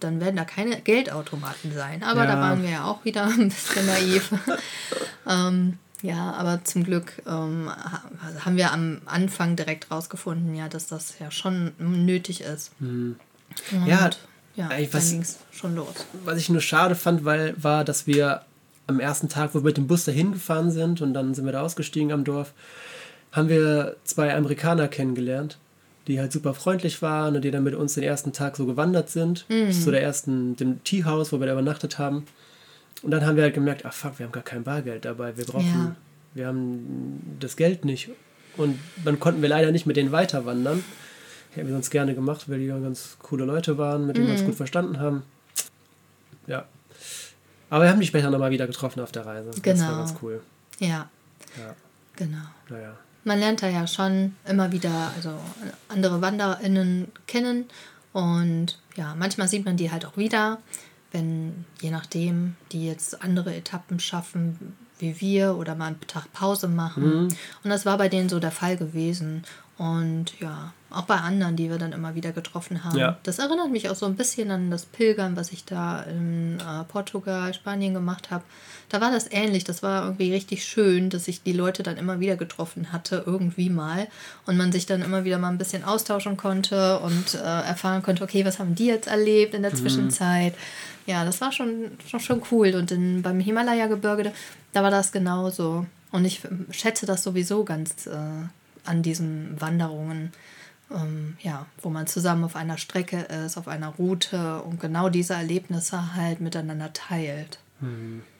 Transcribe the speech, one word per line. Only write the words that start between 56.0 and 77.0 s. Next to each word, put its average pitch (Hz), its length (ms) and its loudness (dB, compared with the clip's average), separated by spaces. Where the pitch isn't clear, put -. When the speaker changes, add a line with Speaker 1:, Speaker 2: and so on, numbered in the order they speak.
Speaker 1:
WandererInnen 190 840 2
kennen 240 380 0
und 170 640 0
ja, 156 220 -8
manchmal 185 300 0
sieht 202 180 0
man 175 120 2
die 165 140 0
halt 170 140 -4
auch - 120 -12
wieder, 220 400 2
wenn, 165 540 -4
je 160 100 -4
nachdem, 170 640 -2
die 165 160 -4
jetzt - 340 -6
andere 180 340 0
Etappen 175 440 -6
schaffen 170 720 -4
wie 165 200 -4
wir 196 360 2
oder 160 180 -4
mal 160 140 -4
einen 156 140 -8
Tag - 300 -10
Pause 196 360 0
machen. 170 360 0
Speaker 2:
Mhm. 180 40 4
Speaker 1:
Und 202 80 -2
das 202 160 0
war 196 100 6
bei 196 100 4
denen 185 220 2
so 175 100 0
der 165 120 0
Fall 180 260 0
gewesen. 165 640 -2
Und 165 600 0
ja, 156 340 -10
auch 180 140 -6
bei 208 100 4
anderen, 175 400 2
die 165 160 0
wir 165 80 -2
dann 165 120 -4
immer 165 220 -6
wieder 165 200 -4
getroffen 170 500 -8
haben. 170 160 0
Speaker 2:
Ja. 131 240 2
Speaker 1:
Das 185 160 -4
erinnert 302 320 0
mich 214 180 -2
auch 190 60 -2
so 208 100 -4
ein 190 100 0
bisschen 220 360 -2
an 180 180 0
das 175 160 -4
Pilgern, 208 500 2
was 170 160 -6
ich - 140 -14
da 170 380 -4
in, 170 560 -2
äh, 160 280 -8
Portugal, 190 680 -4